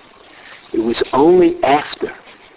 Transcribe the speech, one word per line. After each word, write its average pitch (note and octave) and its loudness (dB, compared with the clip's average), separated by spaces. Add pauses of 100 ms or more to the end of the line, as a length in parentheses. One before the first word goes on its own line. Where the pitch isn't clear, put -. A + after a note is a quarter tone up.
(720)
It A2 -4
was A2+ -2 (100)
only E3+ 2
after - -2 (420)